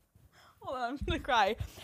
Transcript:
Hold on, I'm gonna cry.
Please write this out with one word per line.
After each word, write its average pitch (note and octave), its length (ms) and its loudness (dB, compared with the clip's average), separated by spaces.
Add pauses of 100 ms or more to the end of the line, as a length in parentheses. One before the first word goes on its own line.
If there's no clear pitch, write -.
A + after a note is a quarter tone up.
(640)
Hold D#4 140 -6
on, A#3+ 140 -2
I'm C#4 140 -6
gonna E4+ 140 0
cry. A3+ 360 4 (280)